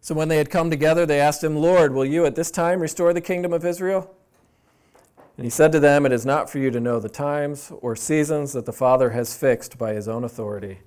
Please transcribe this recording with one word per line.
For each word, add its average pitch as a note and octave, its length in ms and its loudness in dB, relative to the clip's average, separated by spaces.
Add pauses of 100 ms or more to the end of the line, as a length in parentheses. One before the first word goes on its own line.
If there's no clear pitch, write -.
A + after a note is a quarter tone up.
So - 140 -8
when D#3 140 -2
they D#3+ 80 2
had D3+ 140 2
come E3+ 180 0
together, D#3+ 380 2
they D3 120 2
asked D3 240 2
him, D#3 140 -2
"Lord, D#3+ 380 4
will C3+ 100 2
you D#3 220 2
at C3 80 0
this D#3+ 160 -4
time F3 300 0
restore E3+ 340 0
the F3 80 -2
kingdom F3+ 320 -2
of D#3+ 100 -2
Israel?" F#3 500 -2 (1200)
And B2 80 -8
he A#2 40 -4
said D#3 220 6
to D#3 80 4
them, C#3+ 240 6
"It C3 80 2
is A#2+ 140 -2
not C#3 240 -2
for D3+ 80 -8
you C3+ 140 0
to A#2+ 60 -4
know A#2 220 -2
the G#2 80 -8
times C#3+ 720 -6
or A#2 160 -4
seasons D3+ 560 -2
that A#2+ 140 -6
the - 60 -8
Father C3 380 4
has A#2 240 -4
fixed - 440 -2
by A2 160 -4
his G#2 120 -6
own A2+ 160 -6
authority. G#2 640 -10